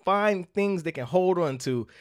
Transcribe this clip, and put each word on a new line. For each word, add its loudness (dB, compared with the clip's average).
find 0
things 0
they -6
can -8
hold 2
on 0
to, -4